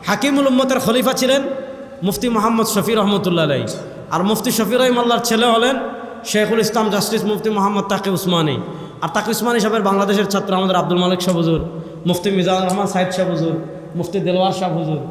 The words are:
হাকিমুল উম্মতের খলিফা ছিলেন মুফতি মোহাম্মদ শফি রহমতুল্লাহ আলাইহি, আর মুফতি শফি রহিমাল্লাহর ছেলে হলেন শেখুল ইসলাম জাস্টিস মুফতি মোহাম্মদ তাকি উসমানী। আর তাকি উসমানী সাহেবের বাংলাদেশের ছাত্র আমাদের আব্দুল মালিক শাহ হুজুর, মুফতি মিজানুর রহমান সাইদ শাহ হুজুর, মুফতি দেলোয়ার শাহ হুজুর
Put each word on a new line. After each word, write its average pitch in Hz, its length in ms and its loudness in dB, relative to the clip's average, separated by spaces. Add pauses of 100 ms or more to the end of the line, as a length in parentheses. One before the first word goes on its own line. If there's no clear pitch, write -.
হাকিমুল 277 420 2
উম্মতের 254 320 2
খলিফা 247 340 2
ছিলেন 262 280 2 (640)
মুফতি 202 260 -2
মোহাম্মদ 226 360 2
শফি 208 280 0
রহমতুল্লাহ 196 520 2
আলাইহি, 131 200 0 (460)
আর 165 120 0
মুফতি 214 280 0
শফি 220 240 0
রহিমাল্লাহর 240 480 2
ছেলে 226 220 2
হলেন 240 340 2 (460)
শেখুল 214 340 0
ইসলাম 220 300 0
জাস্টিস 208 360 0
মুফতি 214 240 0
মোহাম্মদ 202 340 0
তাকি 196 260 -2
উসমানী। 165 480 2 (440)
আর 165 120 -2
তাকি 214 180 0
উসমানী 233 280 2
সাহেবের 220 220 2
বাংলাদেশের 196 460 2
ছাত্র 196 260 0
আমাদের 185 220 2
আব্দুল 170 220 2
মালিক 180 240 2
শাহ 185 120 2
হুজুর, 165 280 2 (440)
মুফতি 180 260 0
মিজানুর 185 360 2
রহমান 190 200 0
সাইদ 180 240 0
শাহ 180 180 0
হুজুর, 165 240 0 (420)
মুফতি 175 240 -4
দেলোয়ার 180 320 2
শাহ 185 200 -2
হুজুর 156 280 -2 (120)